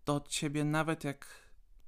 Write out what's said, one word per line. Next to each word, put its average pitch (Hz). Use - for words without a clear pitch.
do 143
ciebie, 147
nawet 156
jak -